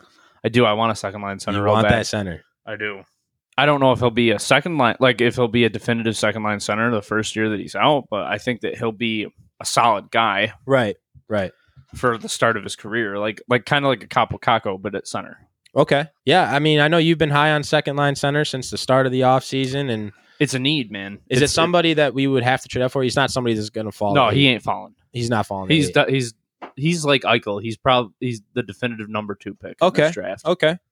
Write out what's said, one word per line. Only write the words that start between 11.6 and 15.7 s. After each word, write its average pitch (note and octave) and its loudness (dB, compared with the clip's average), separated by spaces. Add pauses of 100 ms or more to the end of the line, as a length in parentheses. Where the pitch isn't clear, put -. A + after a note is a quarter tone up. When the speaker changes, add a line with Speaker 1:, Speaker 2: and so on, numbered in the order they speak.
Speaker 1:
for A#2+ 0
the G#2 -12
start A#2 0
of G2+ -6
his G2 -12
career, G#2 -6
like, G#2 -4
like, B2 0
kinda C#3+ 0
like A#2+ -2
a - -20
Capo A#2 0
Caco, A2 0
but G2 -6
at G2 -8
center. - -12 (380)